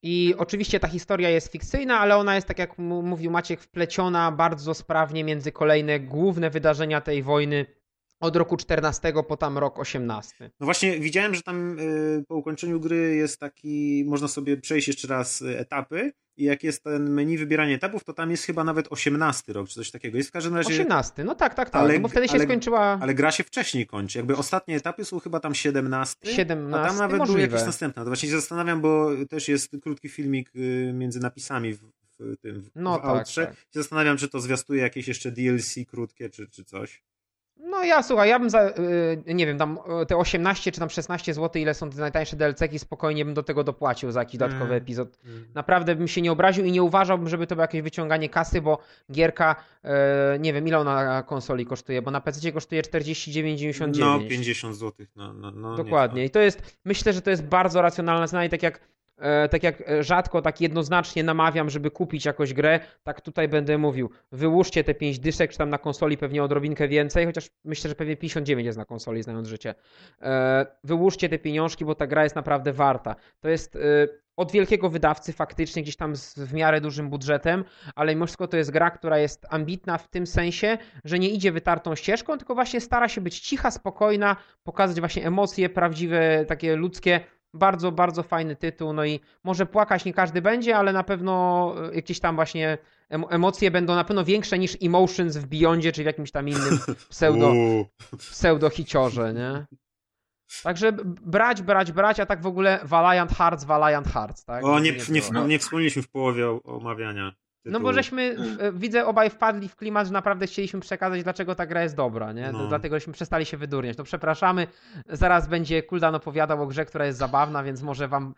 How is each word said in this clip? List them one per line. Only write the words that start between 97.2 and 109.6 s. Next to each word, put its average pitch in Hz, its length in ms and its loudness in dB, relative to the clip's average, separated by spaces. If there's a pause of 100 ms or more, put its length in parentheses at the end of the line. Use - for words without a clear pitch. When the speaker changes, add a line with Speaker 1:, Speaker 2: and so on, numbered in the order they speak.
Speaker 2:
Uuu. 113 340 4 (320)
Speaker 1:
pseudo-hiciorze, 139 1160 2
nie? 135 320 -6 (960)
Także 180 300 2
b-, 202 100 -6 (200)
brać, 202 400 2
brać, 185 300 4
brać, 208 280 4
a 196 60 0
tak 180 160 -2
w 180 40 -4
ogóle 190 380 2
Valiant 170 480 4
Hearts, 170 320 2
Valiant 151 440 4
Hearts, 107 360 -6
tak? 123 200 -6
Speaker 2:
O, 147 160 6
nie, 156 120 4
Speaker 1:
Nie 127 60 -4 (120)
Speaker 2:
nie, 156 100 4 (120)
Speaker 1:
było. 120 140 0
Speaker 2:
nie 151 120 4
wspomnieliśmy 156 440 -2
w - 60 -10
połowie 123 400 0
o-, 117 140 -4
omawiania 110 720 -8 (320)
Speaker 1:
No - 80 -10
bo 220 60 -2
Speaker 2:
tytułu. 254 140 0
Speaker 1:
żeśmy 254 440 -2
w-, 220 240 -8
e, 202 120 -2
widzę, 226 340 0
obaj 220 240 4
wpadli 214 380 -2